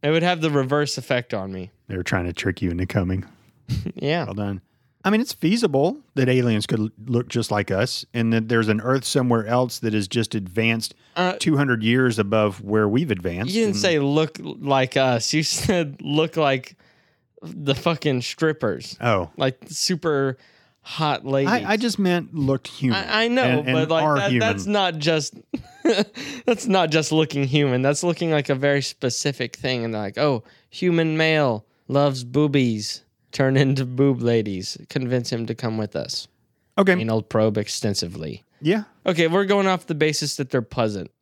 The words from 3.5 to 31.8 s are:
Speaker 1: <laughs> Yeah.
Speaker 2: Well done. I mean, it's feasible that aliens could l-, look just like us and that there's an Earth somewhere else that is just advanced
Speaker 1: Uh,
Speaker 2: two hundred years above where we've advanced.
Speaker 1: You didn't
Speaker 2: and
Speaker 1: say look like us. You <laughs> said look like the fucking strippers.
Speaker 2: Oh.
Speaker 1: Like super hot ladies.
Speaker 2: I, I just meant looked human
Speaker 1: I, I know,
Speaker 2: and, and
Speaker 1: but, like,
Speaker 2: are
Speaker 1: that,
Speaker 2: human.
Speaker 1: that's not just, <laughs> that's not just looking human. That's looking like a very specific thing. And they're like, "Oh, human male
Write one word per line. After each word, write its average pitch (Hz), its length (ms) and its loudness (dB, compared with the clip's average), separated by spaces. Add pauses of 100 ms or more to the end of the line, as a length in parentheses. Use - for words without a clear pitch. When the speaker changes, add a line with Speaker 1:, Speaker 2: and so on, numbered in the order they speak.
Speaker 1:
<laughs> - 260 -4
Yeah. 151 300 -2
Speaker 2:
Well 107 80 -8
done. 101 280 -6 (440)
I 190 60 4
mean, 220 100 4
it's - 120 -6
feasible 180 640 2 (180)
that 131 140 2
aliens 120 380 2
could 113 120 0
l-, 110 100 -2 (160)
look 120 240 -2
just 117 220 -2
like 104 200 0
us 101 420 -2
and 113 200 2
that 113 160 0
there's 113 180 2
an 107 140 2
Earth 131 240 0
somewhere 120 420 2
else 123 320 0
that 110 140 -2
is 104 140 0
just 113 280 -2
advanced 113 580 -2 (220)
Speaker 1:
Uh, 180 240 0
Speaker 2:
two 156 180 2
hundred 131 260 2
years 120 360 2
above 104 420 2
where 104 280 2
we've 135 220 0
advanced. 92 420 -4
Speaker 1:
You 226 80 0
didn't 208 140 0
Speaker 2:
and 202 60 -4
Speaker 1:
say 175 180 2
look 147 420 0
like 139 560 0
us. 131 360 0
You 156 100 2
<laughs> - 0 -
said 160 580 -2
look 156 360 0
like 135 380 0 (680)
the 139 340 -4
fucking 147 480 0
strippers. 139 760 -4
Speaker 2:
Oh. 98 380 0
Speaker 1:
Like 131 200 -2 (120)
super 147 680 -2 (440)
hot 151 440 -2
ladies. 139 260 2
Speaker 2:
I, 226 220 0
I 220 40 0
just 226 200 -2
meant 180 380 0
looked 135 320 0
human 180 300 0 (100)
Speaker 1:
I, 220 180 2
I - 40 2
know, 247 140 2
Speaker 2:
and, 127 260 2
and 131 40 2
Speaker 1:
but, 156 160 2
like, 160 140 2
Speaker 2:
are 151 140 2
Speaker 1:
that, 131 140 2
Speaker 2:
human. 120 160 4
Speaker 1:
that's 98 180 -2
not 196 340 0
just, 151 340 0 (500)
<laughs> 240 640 -2
that's 240 220 0
not 190 240 4
just 151 200 2
looking 147 340 2
human. 131 360 2
That's 143 220 0
looking 170 280 0
like 147 180 0
a 143 60 2
very 143 260 0
specific 127 720 -4
thing. 127 300 -4
And 113 80 -4
they're 107 80 -4
like, 98 160 -8
"Oh, 135 260 0 (260)
human 165 480 0
male 151 480 2 (220)